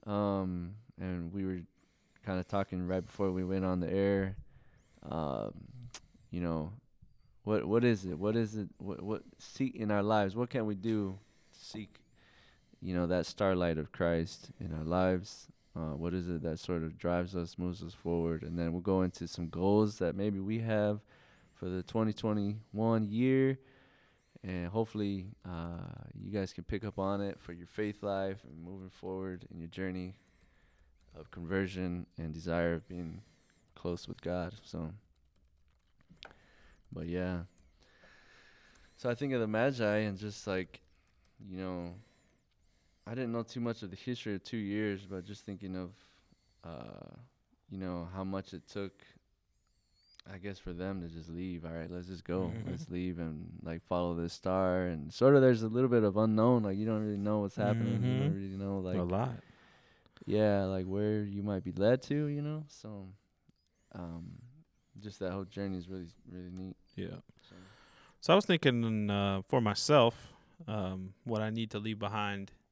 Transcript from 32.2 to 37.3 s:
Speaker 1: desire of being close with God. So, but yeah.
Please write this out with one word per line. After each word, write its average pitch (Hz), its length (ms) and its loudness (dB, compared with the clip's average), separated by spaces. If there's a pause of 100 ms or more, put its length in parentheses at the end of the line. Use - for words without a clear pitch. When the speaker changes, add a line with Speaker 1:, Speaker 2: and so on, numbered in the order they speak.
Speaker 1:
desire 85 400 0
of 80 140 -6
being 87 340 -10 (520)
close 87 320 -6
with 87 140 -12
God. 87 320 -4 (120)
So, 82 260 -8 (2000)
but 85 140 -6
yeah. 90 340 -2 (1600)